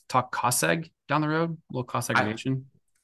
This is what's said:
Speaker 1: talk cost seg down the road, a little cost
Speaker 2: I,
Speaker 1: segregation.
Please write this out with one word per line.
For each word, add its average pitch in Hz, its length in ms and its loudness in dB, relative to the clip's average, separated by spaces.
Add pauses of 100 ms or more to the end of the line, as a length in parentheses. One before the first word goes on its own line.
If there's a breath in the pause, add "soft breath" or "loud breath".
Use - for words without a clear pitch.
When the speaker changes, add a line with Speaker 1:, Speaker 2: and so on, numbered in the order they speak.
Speaker 1:
talk - 240 0
cost - 280 0
seg 165 300 0 (160)
down 151 140 2
the 151 80 0
road, 165 220 0
a - 220 -12
little 127 120 -2
cost - 260 -4
Speaker 2:
I, 117 40 2
Speaker 1:
segregation. 127 500 0 (380)